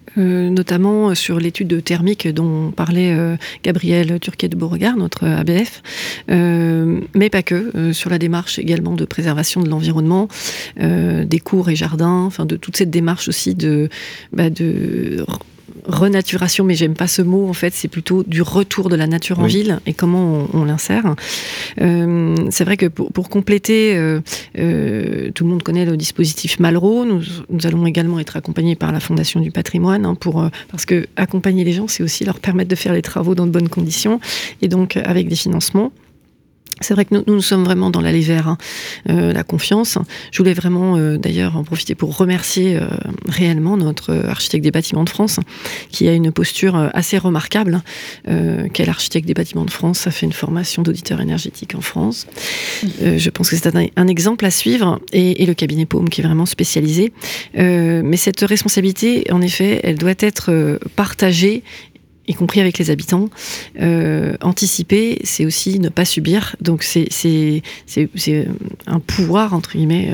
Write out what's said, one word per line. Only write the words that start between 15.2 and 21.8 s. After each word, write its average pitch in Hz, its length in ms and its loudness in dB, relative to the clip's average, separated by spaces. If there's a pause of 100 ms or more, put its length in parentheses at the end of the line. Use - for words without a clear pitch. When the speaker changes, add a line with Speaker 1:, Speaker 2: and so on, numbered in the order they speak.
Speaker 1:
renaturation, 185 800 2
mais 185 100 4
j'aime 160 200 2
pas 180 120 -2
ce 185 160 2
mot, 190 260 2
en 180 40 -2
fait, 175 200 -2
c'est - 140 -6
plutôt 180 380 -2
du 160 180 0
retour 190 460 0
de 170 80 2
la 156 100 2
nature 165 320 0
en 175 60 4
Speaker 2:
Oui. 170 60 4
Speaker 1:
ville 202 360 2
et 160 60 0
comment 175 600 2
on, 160 80 2
on 151 40 2
l'insère. 160 500 0 (680)